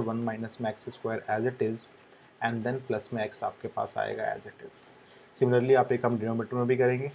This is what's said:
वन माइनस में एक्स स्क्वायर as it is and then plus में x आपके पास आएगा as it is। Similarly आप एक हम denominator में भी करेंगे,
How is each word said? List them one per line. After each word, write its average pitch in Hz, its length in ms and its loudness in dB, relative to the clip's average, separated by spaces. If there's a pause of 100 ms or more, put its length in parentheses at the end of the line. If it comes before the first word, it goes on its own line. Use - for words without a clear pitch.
वन 117 160 0
माइनस 113 380 -6
में 110 80 0
एक्स - 200 -8
स्क्वायर 113 420 -6
as 113 200 0
it 127 160 -4
is 113 180 -6 (600)
and 117 200 -2
then 127 220 -2
plus 107 260 -4
में 110 140 -2
x - 160 -12
आपके - 240 -6
पास 110 300 -6
आएगा 107 380 -2
as 104 120 -12
it - 200 -18
is। - 140 -18 (540)
Similarly 123 400 6
आप 123 160 6
एक 120 140 2
हम 120 140 2
denominator 113 360 -2
में 123 120 2
भी 127 100 4
करेंगे, 127 380 2